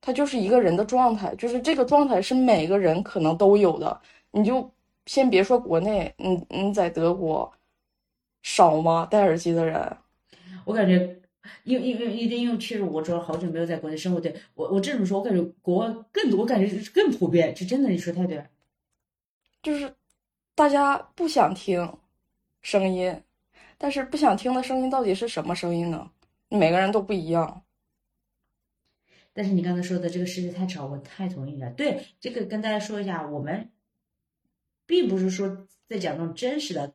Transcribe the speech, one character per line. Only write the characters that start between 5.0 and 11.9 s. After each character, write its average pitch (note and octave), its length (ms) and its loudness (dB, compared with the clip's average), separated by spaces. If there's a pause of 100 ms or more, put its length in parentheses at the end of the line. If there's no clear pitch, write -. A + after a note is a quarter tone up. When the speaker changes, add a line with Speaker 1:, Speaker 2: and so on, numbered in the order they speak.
Speaker 1:
先 C4+ 220 4
别 F#3+ 140 6
说 B3 160 4
国 E3 220 0
内， G3+ 360 -2
你， F3+ 320 0
你 G3 240 -2
在 G3 160 0
德 E3+ 240 0
国 E3 400 -4 (880)
少 D#3+ 380 6
吗？ E3 300 2
戴 G#3+ 120 4
耳 E3+ 140 4
机 E3+ 140 -2
的 E3 160 2
人？ - 300 -4 (680)
Speaker 2:
我 G#3 80 -6
感 G3+ 140 2
觉， F3+ 340 2 (440)
因 B3+ 120 0
为， - 80 -2
因 A#3+ 140 -2